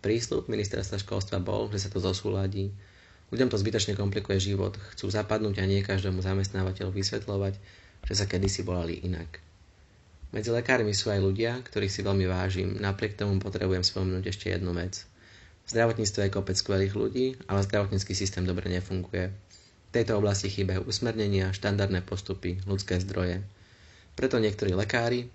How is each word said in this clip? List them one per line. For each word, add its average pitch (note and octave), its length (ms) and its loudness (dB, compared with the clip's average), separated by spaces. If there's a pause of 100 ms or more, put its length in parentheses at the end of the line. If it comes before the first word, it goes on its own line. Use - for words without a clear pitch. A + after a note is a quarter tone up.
Prísľub A2 400 0
ministerstva G2+ 560 -2
školstva G2+ 400 -2
bol, G#2 320 0
že G2 80 -2
sa G2 80 -6
to - 80 -4
zosúladí. G2 720 0 (640)
Ľuďom B2 160 4
to A2 80 2
zbytočne G#2 400 0
komplikuje G2+ 400 0
život, G2 400 0 (160)
chcú G2 160 -6
zapadnúť G#2+ 480 0
a F#2+ 80 2
nie G2 160 4
každému F#2+ 400 0
zamestnávateľu F#2+ 720 0
vysvetľovať, G2 600 -2 (520)
že - 80 -2
sa G2 160 0
kedysi F#2+ 320 2
volali F2 400 -2
inak. E2+ 400 -6 (880)
Medzi A2 240 -2
lekármi A#2+ 400 4
sú G#2 160 0
aj G2 160 4
ľudia, A2+ 320 2
ktorých G#2 320 -2
si G2 160 -4
veľmi G2 240 4
vážim, F#2+ 480 0
napriek G2+ 400 -2
tomu G2 240 2
potrebujem F#2 400 0
spomenúť F#2+ 480 0
ešte - 240 -6
jednu F2+ 240 0
vec. F2+ 240 -4 (640)
V - 80 -10
zdravotníctve A2 560 2
je G2 80 -6
kopec F#2 160 0
skvelých G2 400 2
ľudí, A2 320 0 (240)
ale G2 160 2
zdravotnícky G2 480 0
systém F#2 320 0
dobre F2+ 240 -2
nefunguje. F#2 640 -2 (560)
V - 0 -
tejto A2 320 2
oblasti G2+ 240 2
chýbajú F#2+ 400 0
usmernenia, G#2 640 2
štandardné G2 560 0
postupy, F#2+ 560 -4
ľudské F#2+ 400 0
zdroje. F#2 400 -2 (720)
Preto C3 240 2
niektorí G#2 320 2
lekári A#2 640 0